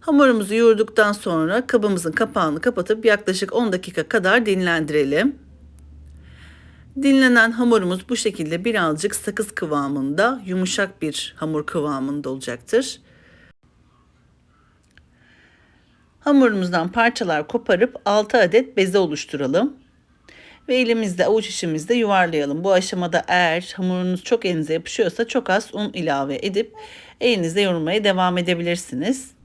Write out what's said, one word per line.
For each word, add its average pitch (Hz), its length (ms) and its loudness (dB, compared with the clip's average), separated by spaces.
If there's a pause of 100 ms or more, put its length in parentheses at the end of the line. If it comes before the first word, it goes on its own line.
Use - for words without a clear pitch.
Hamurumuzu 247 500 4
yoğurduktan 220 580 4
sonra 196 540 -2
kabımızın 196 460 0
kapağını 160 480 -2
kapatıp 208 440 -2
yaklaşık 202 480 0
on 226 200 0
dakika 180 360 -6
kadar 214 380 2
dinlendirelim. 165 920 0 (1600)
Dinlenen 262 480 6
hamurumuz 214 580 0
bu 247 80 -2
şekilde 170 480 -4
birazcık 190 500 0
sakız 208 400 -6
kıvamında, 147 920 -2
yumuşak 185 560 -4
bir - 340 -8
hamur 151 300 -4
kıvamında 143 640 -4
olacaktır. 131 680 -4 (3250)
Hamurumuzdan 190 720 2
parçalar 196 560 0
koparıp 233 560 0
altı 208 340 2
adet 214 380 4
beze 190 220 2
oluşturalım. 151 800 0 (920)
Ve 254 80 2
elimizde, 226 500 2
avuç 214 220 2
içimizde 165 460 -4
yuvarlayalım. 175 680 0
Bu 196 80 2
aşamada 180 560 0
eğer 180 480 0
hamurunuz 180 480 -4
çok 233 200 -2
elinize 160 280 -2
yapışıyorsa 196 560 -2
çok 247 220 -2
az 202 240 0
un 202 180 -6
ilave 143 500 -4
edip 196 320 -4 (460)
elinizde 190 400 0
yoğurmaya 180 440 0
devam 185 340 2
edebilirsiniz. 175 960 -4 (100)